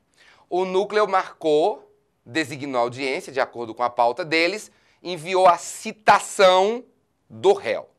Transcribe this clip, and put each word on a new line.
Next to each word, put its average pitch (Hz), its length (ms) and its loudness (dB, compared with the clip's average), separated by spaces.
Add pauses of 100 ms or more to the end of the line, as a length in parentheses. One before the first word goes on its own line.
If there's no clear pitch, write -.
(500)
O 180 160 -2
núcleo 196 420 0
marcou, 180 880 0 (300)
designou 131 540 -4
a 120 40 2
audiência, 135 480 -6
de 131 80 -2
acordo 117 360 -6
com 123 80 -4
a 120 80 0
pauta 123 340 0
deles, 170 460 -2 (320)
enviou 180 440 0
a 170 120 6
citação 202 1200 2 (460)
do 117 240 2
réu, 101 340 -4 (120)